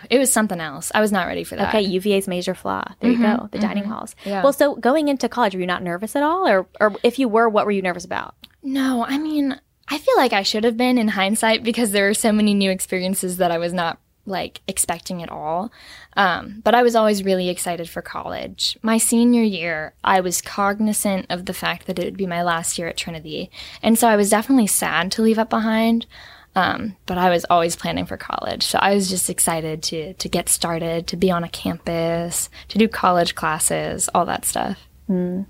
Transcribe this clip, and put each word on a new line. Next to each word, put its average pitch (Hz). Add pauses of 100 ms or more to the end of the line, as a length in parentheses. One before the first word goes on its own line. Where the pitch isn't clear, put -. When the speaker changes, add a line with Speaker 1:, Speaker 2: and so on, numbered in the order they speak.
Speaker 1:
it 254
was 262
something 202
else. 156
I 214
was 214
not 185
ready 170
for -
that. 202
Speaker 2:
Okay, 220
U 185
V 202
A's 196
major 180
flaw. - (160)
There 240
you 240
Speaker 1:
Mm-hmm, 220
Speaker 2:
go, 208
the 202
dining 208
Speaker 1:
mm-hmm. 208
Speaker 2:
halls. -
Speaker 1:
Yeah. 196
Speaker 2:
Well, 277
so 285
going 285
into 262
college, 226
were 185
you 180
not 180
nervous 180
at 285
all? 349
Or, 190 (140)
or 202
if 240
you 262
were, 226
what 208
were 208
you 196
nervous 180
about? - (280)
Speaker 1:
No, 262
I 269
mean, 302 (300)
I 285
feel 494
like 269
I 196
should 214
have 226
been 254
in 220
hindsight 214
because 233
there 202
were 202
so 214
many 214
new 196
experiences 185
that 180
I 165
was 170
not, 175 (280)
like, 180
expecting 175
at -
all. 160 (440)
Um, 202
but 220
I 247
was 240
always 214
really 185
excited 175
for 175
college. -
My 226
senior 233
year, 170
I 190
was 180
cognizant 202
of 180
the 185
fact 170
that 180
it 175
would 180
be 190
my 175
last 170
year 170
at -
Trinity. 156 (320)
And 226
so 240
I 220
was 202
definitely 220
sad 170
to 220
leave 220
it 226
behind. 226 (480)
Um, - (100)
but 180
I 180
was 175
always 170
planning 175
for -
college. -
So -
I 196
was 196
just 185
excited 160
to, 165
to -
get 175
started, 170
to 175
be 185
on 170
a 170
campus, 170 (180)
to -
do 220
college 180
classes, 160
all 175
that -
stuff. - (220)
Speaker 2:
Mm. 180